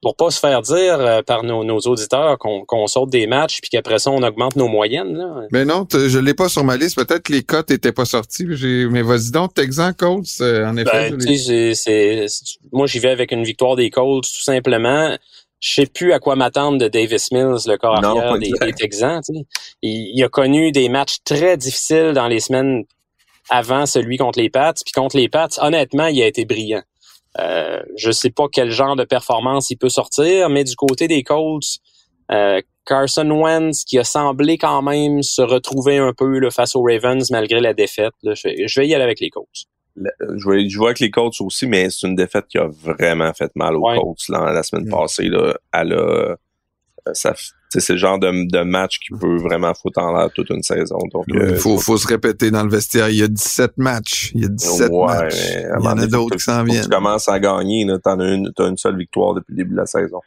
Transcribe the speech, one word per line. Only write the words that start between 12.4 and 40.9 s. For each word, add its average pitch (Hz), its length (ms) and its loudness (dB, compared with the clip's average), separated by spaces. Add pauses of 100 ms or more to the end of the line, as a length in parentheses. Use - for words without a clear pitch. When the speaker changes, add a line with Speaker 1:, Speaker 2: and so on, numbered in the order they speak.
Speaker 1:
moi, 139 160 2
j'y 127 120 -2
vais 123 100 2
avec 127 240 0
une 117 100 -2
victoire 127 320 0
des 123 140 2
Colts, 131 340 0
tout - 200 -8
simplement. 131 760 0 (420)
Je - 140 -4
sais 139 140 4
plus 175 260 2
à 143 60 4
quoi 135 180 0
m'attendre 139 400 2
de 123 100 2
Davis 113 460 0
Mills, 127 240 2 (100)
le 107 80 4
corps 110 260 2
Speaker 3:
Non, 104 100 4
Speaker 1:
arrière 117 200 0
Speaker 3:
pas 117 60 2
Speaker 1:
des, 107 80 -2
Speaker 3:
exact. 98 220 0
Speaker 1:
des 110 40 -4
Texans, 113 560 -2
tu 156 60 -8
sais. 156 120 -10 (360)
Il, 110 340 -6
il 131 80 2
a 120 60 0
connu 143 420 2
des 135 160 2
matchs 139 380 -2
très 170 320 2
difficiles 156 560 0
dans 123 160 2
les 113 100 0
semaines 131 460 0 (640)
avant 123 360 0
celui 131 300 0
contre 123 240 -2
les 113 100 2
Pats. 151 260 2
Puis - 180 -10
contre 135 240 0
les 123 100 2
Pats, 156 220 0 (120)
honnêtement, 151 460 0
il 143 140 2
a 110 60 4
été 110 180 -2
brillant. 110 380 -4 (560)
Euh, 85 400 -4 (160)
je 107 140 -2
sais 117 220 0
pas 151 200 0
quel 120 200 0
genre 135 240 0
de 131 80 -2
performance 127 680 0
il 127 60 -4
peut 127 140 0
sortir, 165 600 2
mais 143 140 2
du 127 120 -6
côté 139 320 0
des 151 160 2
Colts, 156 540 -2 (540)
euh, 101 280 2 (260)
Carson 139 440 0
Wentz, 160 540 0
qui 127 160 2
a 120 40 2
semblé 147 540 0
quand 147 240 0
même 147 400 0
se 135 200 -2
retrouver 131 560 2
un 131 160 2
peu, 135 260 0
là, 127 100 2
face 120 260 0
aux 131 80 2
Ravens 123 480 2
malgré 113 280 0
la 117 140 2
défaite, 104 400 0 (100)
là, 107 100 -2
je, - 140 -6 (180)
je 107 140 -2
vais 143 80 4
y 156 80 2
aller 139 80 2
avec 120 160 0
les 87 100 -4
Colts. - 160 -12 (500)
Speaker 3:
Le, 98 140 -6 (280)
je 101 120 -6
vais, 101 200 4
je 98 100 -8
vais 110 60 4
avec 120 140 2